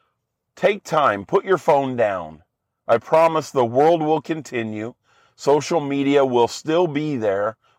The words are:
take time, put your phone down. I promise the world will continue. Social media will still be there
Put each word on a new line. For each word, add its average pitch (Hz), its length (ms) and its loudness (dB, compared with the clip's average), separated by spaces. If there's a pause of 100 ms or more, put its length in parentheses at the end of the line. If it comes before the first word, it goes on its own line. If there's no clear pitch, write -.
(560)
take 196 260 -2
time, 156 420 0
put 196 200 -2
your 185 140 0
phone 139 360 0
down. 92 480 -4 (460)
I 113 100 4
promise 160 540 0
the 131 120 2
world 147 380 2
will 151 180 0
continue. 117 760 -8 (420)
Social 147 440 0
media 139 460 2
will 120 220 2
still 165 400 -2
be 147 280 -6
there 104 400 -2 (220)